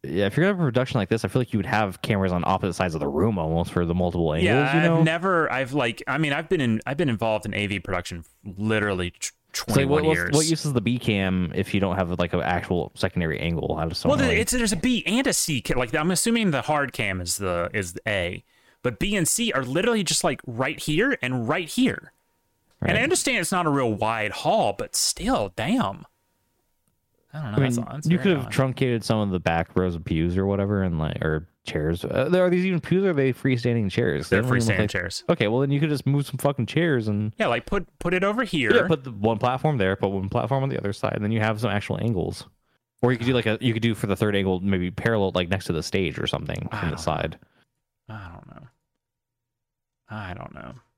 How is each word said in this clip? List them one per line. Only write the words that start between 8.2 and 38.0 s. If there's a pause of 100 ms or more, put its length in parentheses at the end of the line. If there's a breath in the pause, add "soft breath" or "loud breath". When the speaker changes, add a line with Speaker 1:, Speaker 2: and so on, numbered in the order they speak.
Speaker 2:
literally
tw-, (200)
Speaker 1:
It's
like,
Speaker 2:
twenty-one (140)
Speaker 1:
what,
what's,
Speaker 2:
years.
Speaker 1:
what
use
is
the
B
cam
if
you
don't
have,
like,
an
actual
secondary
angle
out
of
Speaker 2:
Well,
Speaker 1:
something?
Speaker 2:
the,
it's,
there's
a
B
and
a
C
ca-,
like,
I'm
assuming
the
hard
cam
is
the,
is
the
A, (380 soft breath)
but
B
and
C
are
literally
just,
like,
right
here
and
right
here. (680)
And
I
Speaker 1:
Right.
Speaker 2:
understand
it's
not
a
real
wide
hall,
but
still,
damn. (1300)
I
don't
know,
Speaker 1:
I
mean, (120)
Speaker 2:
that's
odd.
That's
Speaker 1:
you
Speaker 2:
very
Speaker 1:
could
have
Speaker 2:
odd.
Speaker 1:
truncated
some
of
the
back
rows
of
pews
or
whatever,
and,
like,
or (160)
chairs.
Uh,
there,
are
these
even
pews,
or
are
they
freestanding
chairs?
They
Speaker 2:
They're
Speaker 1:
don't
even
look
Speaker 2:
freestanding
Speaker 1:
like
Speaker 2:
chairs.
Speaker 1:
Okay,
well,
then
you
could
just
move
some
fucking
chairs
and
Speaker 2:
Yeah,
like,
put, (120)
put